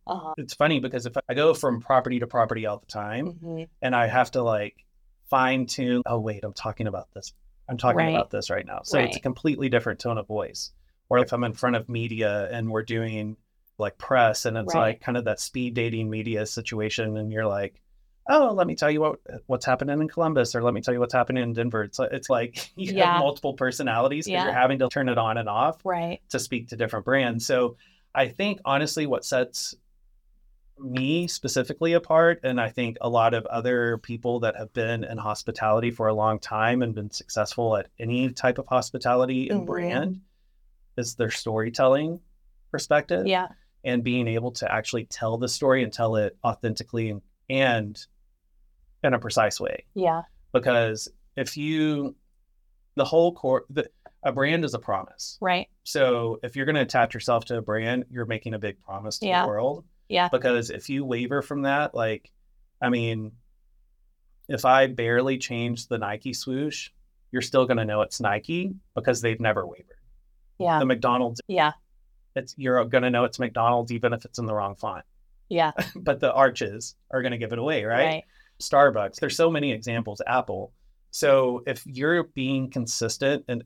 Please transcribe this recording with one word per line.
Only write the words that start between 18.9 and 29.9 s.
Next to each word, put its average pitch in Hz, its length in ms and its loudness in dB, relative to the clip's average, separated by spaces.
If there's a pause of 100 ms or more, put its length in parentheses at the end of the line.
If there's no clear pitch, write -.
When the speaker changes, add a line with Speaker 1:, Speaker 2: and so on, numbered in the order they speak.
Speaker 2:
you 151 100 2
what, 156 180 0 (280)
what's 127 180 0
happening 139 360 2
in 156 80 0
Columbus," 151 440 2
or, 120 80 -2
"Let 120 120 2
me 107 80 -4
tell 123 120 0
you 123 60 0
what's 120 140 0
happening 127 300 2
in 117 100 -2
Denver." 117 300 -2
It's, 101 160 -10
it's 131 300 -2
like 117 440 -2
<laughs> - 20 -20
you 190 180 -6
Speaker 1:
Yeah. 185 200 6
Speaker 2:
have 170 80 4
multiple 143 320 0
personalities 131 720 0
'cause - 60 -6
you're 180 160 0
Speaker 1:
Yeah. - 40 -2
Speaker 2:
having 127 280 4
to 127 100 2
turn 135 200 -2
it 120 80 0
on 113 200 0
and 117 120 -4
off 127 360 0
Speaker 1:
Right. 175 440 -4
Speaker 2:
to 131 100 -2
speak 123 300 -6
to 117 60 -12
different 110 300 -4
brands. 120 420 2
So 123 300 2 (380)
I 135 120 4
think, 196 380 -4
honestly, 147 420 0
what 127 160 -2
sets - 520 -2 (1040)